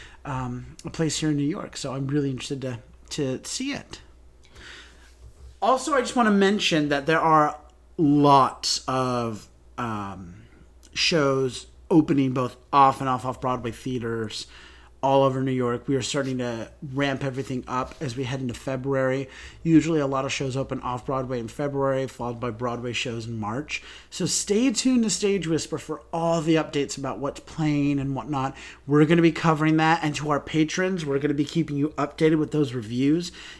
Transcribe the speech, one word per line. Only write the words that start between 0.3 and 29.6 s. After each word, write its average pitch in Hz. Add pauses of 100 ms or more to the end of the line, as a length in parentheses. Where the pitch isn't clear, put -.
a 160
place 160
here 156
in 147
New 143
York. -
So 131
I'm 135
really 139
interested 131
to, 127 (320)
to 131
see 269
it. - (1600)
Also, 254
I 262
just 240
wanna 226
mention 196
that 143
there 160
are 156 (420)
lots 143
of, 123 (300)
um, 98 (520)
shows 135 (240)
opening 147
both 123 (160)
off 135
and 139
off, 127
off 127
Broadway 123
theaters 117 (560)
all 135
over 135
New 135
York. 123
We 139
are 123
starting 131
to 117 (220)
ramp 139
everything 131
up 127
as 120
we 139
head 131
into 123
February. 131 (320)
Usually 160
a 143
lot 135
of 131
shows 135
open 131
off 123
Broadway 131
in 113
February, 135
followed 120
by 123
Broadway 120
shows 113
in 113
March. 113 (280)
So -
stay 226
tuned 247
to 220
Stage 196
Whisper 156
for 147 (100)
all 165
the 160
updates 147
about 131
what's 135
playing 143
and 139
whatnot. 135 (320)
We're 147
gonna 165
be 165
covering 156